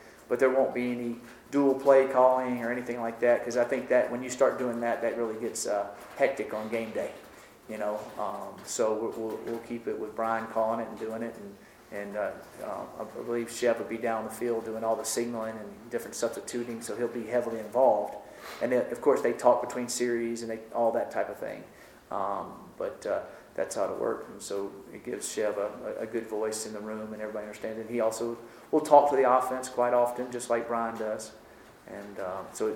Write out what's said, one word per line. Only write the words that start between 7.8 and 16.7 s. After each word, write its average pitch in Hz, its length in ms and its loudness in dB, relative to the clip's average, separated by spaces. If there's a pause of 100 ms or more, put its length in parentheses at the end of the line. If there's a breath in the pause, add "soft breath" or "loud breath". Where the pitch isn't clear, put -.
Um, 98 360 -6 (100)
so 110 300 0
we'll, 110 160 -2
we'll, 110 340 -6
we'll 113 140 -6 (100)
keep 117 180 -8
it 107 120 -4
with 107 180 -8
Brian 113 300 -2
calling 113 340 0
it 110 80 -6
and 113 100 -12
doing 113 240 -6
it, 117 120 -6
and, 101 200 -14 (460 loud breath)
and, 101 160 -8
uh, 101 140 -2 (340)
uh, 104 380 -8
I 120 200 -10
believe 120 300 -2
Shep 117 260 2
would 104 120 -6
be 113 80 -4
down 113 260 -2
the 110 60 -8
field 117 340 -2
doing 110 180 -6
all 113 140 2
the 104 80 -6
signaling 117 540 -4
and 104 320 -14
different 113 240 -6
substituting, 117 680 -4